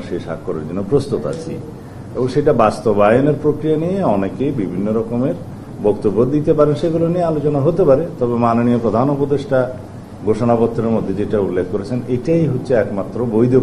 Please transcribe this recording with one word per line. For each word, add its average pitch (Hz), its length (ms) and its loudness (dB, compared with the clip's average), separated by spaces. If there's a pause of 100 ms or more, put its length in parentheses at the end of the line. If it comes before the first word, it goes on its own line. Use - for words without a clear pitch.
সেই 87 180 -6
স্বাক্ষরের 80 420 -6
জন্য 90 140 -6 (100)
প্রস্তুত 113 300 0 (120)
আছি - 200 -8 (640)
এবং 123 200 0
সেটা 147 160 4 (120)
বাস্তবায়নের 107 800 4
প্রক্রিয়া 151 400 0
নিয়ে 185 160 -2 (160)
অনেকেই 98 360 -2 (100)
বিভিন্ন 90 260 -2 (120)
রকমের 120 360 -2 (480)
বক্তব্য 196 340 0 (180)
দিতে 151 220 2
পারেন, 147 240 4
সেগুলো 165 320 0
নিয়ে 175 180 0
আলোচনা 147 360 0
হতে 175 220 2
পারে। 135 140 4 (160)
তবে 120 160 0 (100)
মাননীয় 117 400 4
প্রধান 113 240 2
উপদেষ্টা 139 500 0 (680)
ঘোষণাপত্রের 113 680 2
মধ্যে 95 180 -2
যেটা 101 240 -2 (100)
উল্লেখ 90 260 -2
করেছেন 101 260 -4 (160)
এটাই 165 320 2
হচ্ছে 127 260 -2
একমাত্র 101 440 -2 (160)
বৈধ 123 280 4